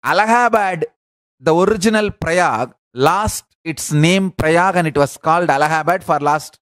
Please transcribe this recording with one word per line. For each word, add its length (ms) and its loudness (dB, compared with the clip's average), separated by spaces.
Allahabad, 800 0
the 160 2
original 560 0
Prayag, 640 -2
lost 520 0
its 280 -8
name 400 2
Prayag 440 0
and 120 0
it 100 -2
was 200 0
called 320 0
Allahabad 540 0
for 160 -2
last 440 -4